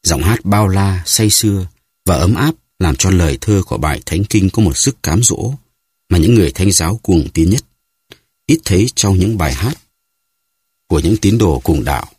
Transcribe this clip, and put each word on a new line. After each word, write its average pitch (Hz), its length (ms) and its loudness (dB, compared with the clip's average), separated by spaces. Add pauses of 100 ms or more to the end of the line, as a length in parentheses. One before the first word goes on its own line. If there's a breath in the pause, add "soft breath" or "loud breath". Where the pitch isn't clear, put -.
Giọng 71 200 -2
hát 107 220 -2
bao 104 220 2
la, 95 380 0
say 110 240 0
sưa 98 380 0 (380)
và 87 100 2
ấm 90 200 2
áp 156 200 0 (240)
làm 82 160 0
cho 95 140 0
lời 85 320 2
thơ 101 240 0
của 58 120 -6
bài 76 280 -4
Thánh 101 180 -4
Kinh 98 260 0
có 110 140 0
một 78 140 0
sức - 260 -4
cám 95 200 -2
dỗ 117 300 -4 (560)
mà 90 80 2
những 92 180 4
người 85 160 2
Thánh 95 200 0
giáo 90 320 -2
cuồng 85 300 0
tín 82 160 2
nhất 120 160 -2 (800 loud breath)
ít 160 200 0
thấy 101 300 0
trong 98 240 2
những 104 180 0
bài 76 160 -2
hát 104 240 -4 (1120)
của 80 120 0
những 95 180 0
tín 107 200 2
đồ 85 220 2
cùng 71 240 -2
đạo. 67 240 -4 (100)